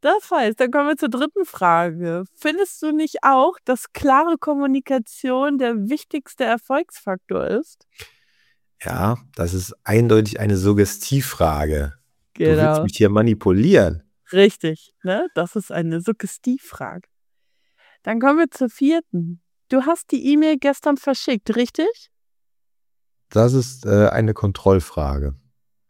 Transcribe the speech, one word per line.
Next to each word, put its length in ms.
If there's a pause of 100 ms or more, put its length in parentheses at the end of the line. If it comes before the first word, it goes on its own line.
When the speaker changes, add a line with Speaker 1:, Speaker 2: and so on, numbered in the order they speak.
Speaker 1:
Das 300
heißt, 300
dann 100
kommen 180
wir 80
zur 120
dritten 360
Frage. 800 (100)
Findest 480
du 100
nicht 300
auch, 420
dass 280
klare 460
Kommunikation 1200
der 160 (140)
wichtigste 560
Erfolgsfaktor 1000
ist? 400 (960)
Speaker 2:
Ja, 340 (180)
das 200
ist 200 (100)
eindeutig 560
eine 160
Suggestivfrage. 1400 (400)
Du 100
willst 160
Speaker 1:
Genau. 220
Speaker 2:
mich 140
hier 140
manipulieren. 920 (300)
Speaker 1:
Richtig, 600 (100)
ne? 320
Das 220
ist 140
eine 300
Suggestivfrage. 1080 (960)
Dann 180
kommen 180
wir 120
zur 180
vierten. 720 (300)
Du 160
hast 240
die 220
E-Mail 260
gestern 400
verschickt, 580
richtig? 540 (1200)
Speaker 2:
Das 240
ist, 320
äh, 220
eine 260
Kontrollfrage. 1000 (560)